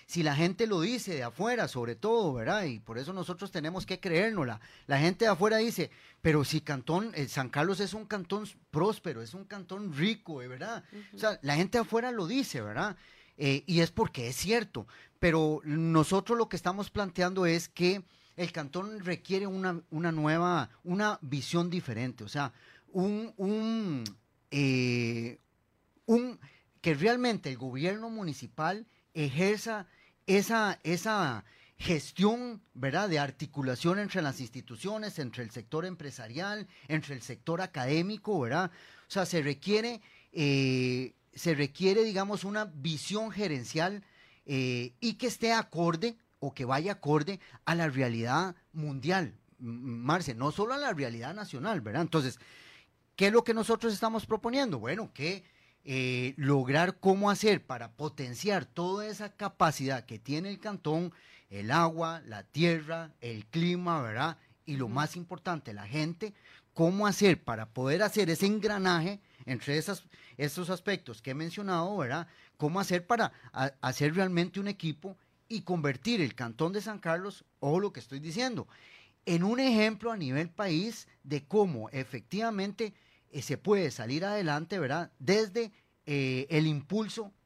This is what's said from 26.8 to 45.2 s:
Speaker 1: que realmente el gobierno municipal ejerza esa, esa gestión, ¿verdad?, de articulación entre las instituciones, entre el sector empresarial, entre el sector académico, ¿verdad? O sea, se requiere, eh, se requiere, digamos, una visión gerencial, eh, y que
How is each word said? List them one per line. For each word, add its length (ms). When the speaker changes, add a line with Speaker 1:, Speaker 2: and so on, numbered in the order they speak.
Speaker 1:
que 140
realmente 560
el 80
gobierno 500
municipal 800
ejerza 760
esa, 560
esa 640
gestión, 840
¿verdad?, 360
de 100
articulación 800
entre 240
las 180
instituciones, 800
entre 260
el 60
sector 340
empresarial, 840
entre 260
el 80
sector 380
académico, 800
¿verdad? 300
O 20
sea, 160
se 160
requiere, 580
eh, 800
se 200
requiere, 480
digamos, 420
una 200
visión 640
gerencial, 720
eh, 540
y 140
que 120